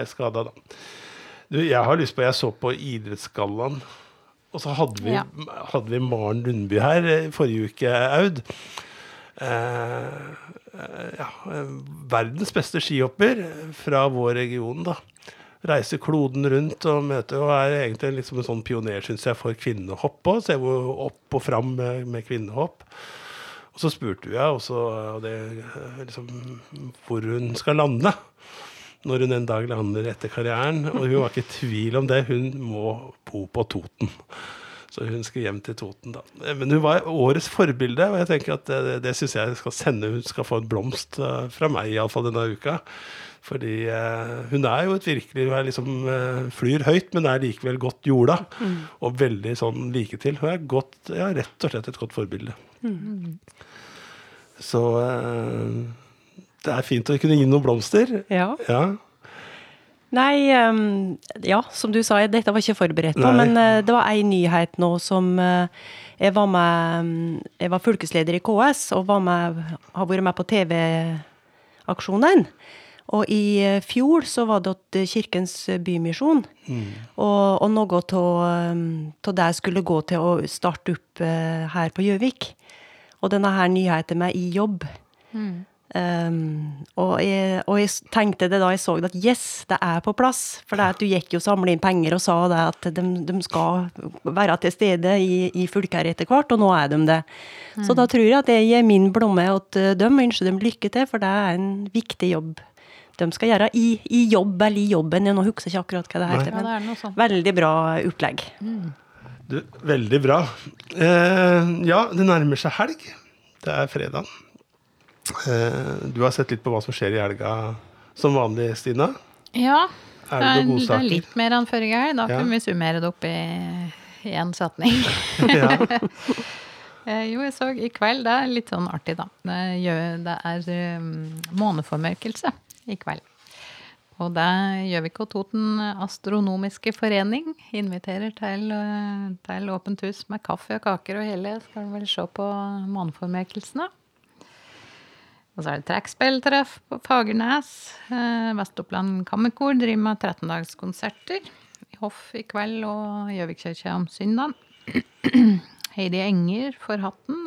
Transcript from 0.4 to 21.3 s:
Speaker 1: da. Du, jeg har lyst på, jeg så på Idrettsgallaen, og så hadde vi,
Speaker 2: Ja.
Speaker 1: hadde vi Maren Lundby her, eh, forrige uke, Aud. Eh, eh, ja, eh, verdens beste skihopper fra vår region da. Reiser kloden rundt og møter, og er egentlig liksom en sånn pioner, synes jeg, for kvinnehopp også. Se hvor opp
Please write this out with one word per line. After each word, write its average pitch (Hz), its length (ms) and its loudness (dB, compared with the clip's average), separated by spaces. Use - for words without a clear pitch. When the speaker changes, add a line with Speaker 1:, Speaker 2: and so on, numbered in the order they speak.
Speaker 1:
da. - 80 -20
Du, - 160 -4
jeg 127 160 2
har 131 160 4
lyst 156 160 -2
på, - 80 -2
jeg 127 160 2
så 117 160 -2
på 123 240 -6
Idrettsgallaen, 110 1000 -8
og 160 80 -10
så 143 160 -8
hadde 120 240 -2
vi, 104 140 0
Speaker 2:
Ja. 202 80 0
Speaker 1:
hadde 113 180 -2
vi 117 80 -2
Maren 117 480 -2
Lundby 104 320 0
her, 160 320 4
eh, 160 220 2
forrige 110 400 0
uke, - 180 -2
Aud. 135 540 2
Eh, 120 680 -4
eh, - 440 -14
ja, 151 120 -10
eh, 147 260 -10
verdens 120 440 -2
beste - 300 -2
skihopper 196 580 0
fra 139 360 0
vår 123 260 0
region 123 480 -6
da. 170 140 -4
Reiser 151 360 0
kloden 139 480 0
rundt 143 400 0
og 147 160 2
møter, 139 380 -4
og 147 100 2
er 139 280 2
egentlig 131 360 -4
liksom 127 240 -8
en 120 80 -4
sånn 117 160 -4
pioner, 110 400 -6
synes - 220 -8
jeg, 120 100 0
for 113 220 -6
kvinnehopp 101 680 -6
også. 220 220 2
Se 160 100 0
hvor 131 440 -2
opp - 360 -8